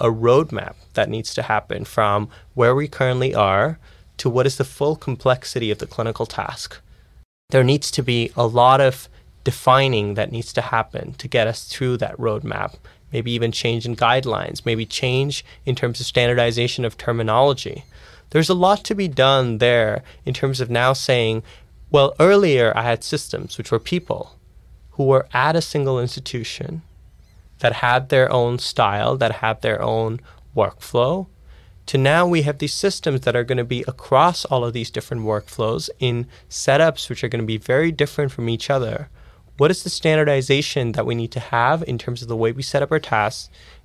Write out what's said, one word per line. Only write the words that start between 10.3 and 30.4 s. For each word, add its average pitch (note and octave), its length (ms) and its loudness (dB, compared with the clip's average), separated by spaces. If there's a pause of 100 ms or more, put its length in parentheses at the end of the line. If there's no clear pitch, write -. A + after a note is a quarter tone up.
needs A2+ 200 -10
to - 80 -2
happen - 540 -4
to - 140 -14
get A2+ 180 2
us A2+ 180 -6
through B2+ 320 -4
that G#2+ 220 -6
roadmap, G#2+ 560 -4 (380)
maybe A#2 200 -4
even A#2 200 -2
change A#2 340 -2
in A#2 80 -4
guidelines, A#2 720 -2
maybe A2+ 180 -2
change C3 600 -2 (200)
in B2+ 100 -2
terms B2 260 -4
of B2 60 -6
standardization A#2+ 800 0
of A2 140 -6
terminology. A#2+ 840 0 (460)
There's D#3 200 2
a F#3 40 4
lot F#3+ 300 2
to A3+ 100 -4
be G3 140 -2
done C3 500 2
there A#2 440 2 (220)
in C3 100 -4
terms C3 260 -2
of A#2 80 -2
now A#2+ 240 2
saying, A#2 500 0 (480)
"Well, C#3+ 300 6
earlier D#3+ 560 6
I A2+ 60 0
had A#2 200 0
systems - 540 -8
which - 140 -10
were A2+ 80 2
people - 580 -6 (560)
who C#3 120 -2
were C3+ 280 4
at D3 240 2
a E3 60 2
single C3+ 360 -2
institution C3 840 -8 (760)
that A#2 140 2
had B2+ 340 0
their C3 220 4
own A#2+ 280 0
style, A2+ 580 0
that A2+ 160 0
had A2+ 300 -4
their G#2+ 200 -2
own A2+ 380 -2 (340)